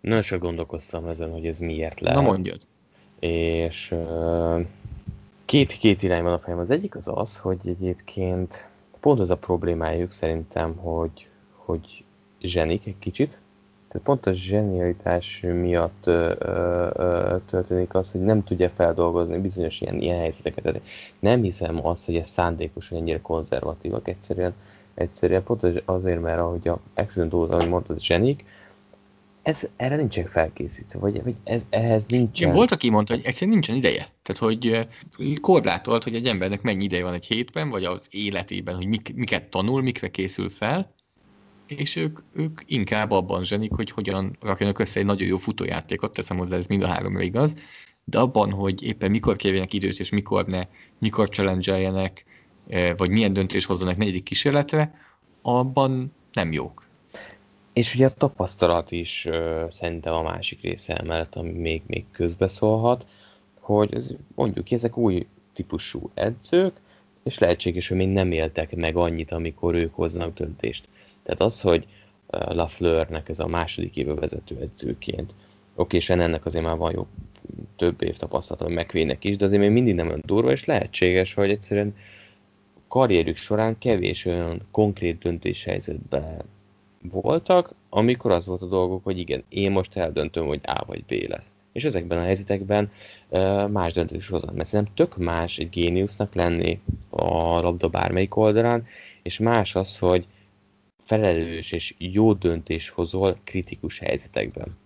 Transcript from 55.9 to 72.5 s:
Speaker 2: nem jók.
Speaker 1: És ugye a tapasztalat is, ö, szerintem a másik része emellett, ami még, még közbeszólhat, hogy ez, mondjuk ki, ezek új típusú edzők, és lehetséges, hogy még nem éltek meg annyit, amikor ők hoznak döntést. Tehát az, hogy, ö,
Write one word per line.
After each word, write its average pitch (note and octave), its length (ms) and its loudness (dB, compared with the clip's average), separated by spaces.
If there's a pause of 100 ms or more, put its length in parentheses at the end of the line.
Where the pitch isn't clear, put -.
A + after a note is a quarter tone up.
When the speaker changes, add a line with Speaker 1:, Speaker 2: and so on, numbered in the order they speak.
Speaker 2:
nem E2 180 0
jók. - 360 -6 (840)
Speaker 1:
És A#2+ 220 0
ugye C3 100 6
a C3 80 4
tapasztalat F2 800 2
is, E2+ 340 -6
ö, E2 440 -2
szerintem E2 440 -4
a E2 80 0
másik E2+ 400 -6
része F2 340 -6
emellett, E2 400 -4
ami E2+ 160 -6
még, E2 340 -4
még - 260 -6
közbeszólhat, A2 960 2 (540)
hogy G#2 340 4
ez, B2+ 180 -6 (240)
mondjuk G2 300 0
ki, B2+ 100 0
ezek A#2 220 -2
új G2 300 2 (260)
típusú - 600 -8
edzők, F3 640 0 (440)
és - 140 -6
lehetséges, F2 500 2
hogy F#2 100 0
még F#2+ 100 4
nem F#2+ 240 2
éltek D#2+ 440 -2
meg E2 200 -2
annyit, E2 360 0
amikor E2 440 -2
ők E2 180 0
hoznak E2+ 440 -4
döntést. - 500 -6 (360)
Tehát - 180 -2
az, A2+ 200 2
hogy, F2 260 4 (400)
ö, - 260 -4